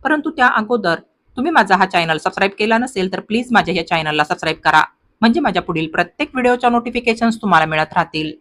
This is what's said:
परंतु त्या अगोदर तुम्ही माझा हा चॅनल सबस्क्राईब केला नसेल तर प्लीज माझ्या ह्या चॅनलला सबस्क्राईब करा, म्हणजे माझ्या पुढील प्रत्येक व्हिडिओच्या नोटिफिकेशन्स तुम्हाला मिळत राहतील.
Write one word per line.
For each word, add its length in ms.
परंतु 280
त्या 180
अगोदर 500
तुम्ही 140
माझा 240
हा 100
चॅनल 320
सबस्क्राईब 420
केला 180
नसेल 360
तर 80
प्लीज 300
माझ्या 220
ह्या 140
चॅनलला 360
सबस्क्राईब 400
करा, 200
म्हणजे 180
माझ्या 220
पुढील 300
प्रत्येक 420
व्हिडिओच्या 360
नोटिफिकेशन्स 720
तुम्हाला 240
मिळत 300
राहतील. 460